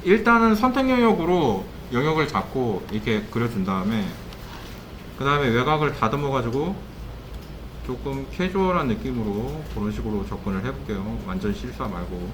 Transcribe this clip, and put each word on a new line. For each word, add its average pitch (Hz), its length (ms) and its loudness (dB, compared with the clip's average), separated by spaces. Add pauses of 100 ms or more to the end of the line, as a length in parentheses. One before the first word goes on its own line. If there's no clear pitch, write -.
일단은 226 520 6
선택 262 340 4
영역으로 175 760 4 (260)
영역을 151 360 2
잡고 107 640 0
이렇게 107 400 0
그려준 113 340 0
다음에, 98 400 0 (1120)
그 135 80 -2
다음에 143 220 4
외곽을 139 480 2
다듬어가지고 135 800 0 (1120)
조금 135 440 -6
캐주얼한 185 560 2
느낌으로 120 760 -2 (100)
그런 104 180 -2
식으로 107 360 -2
접근을 98 380 -4
해볼게요. 113 600 -4
완전 95 280 -2
실사 123 340 -6
말고. 90 460 -6